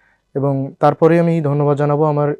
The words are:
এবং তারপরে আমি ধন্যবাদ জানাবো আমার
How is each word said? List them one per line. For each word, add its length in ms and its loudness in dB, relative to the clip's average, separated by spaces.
এবং 440 -4
তারপরে 400 2
আমি 220 0
ধন্যবাদ 360 0
জানাবো 260 0
আমার 360 0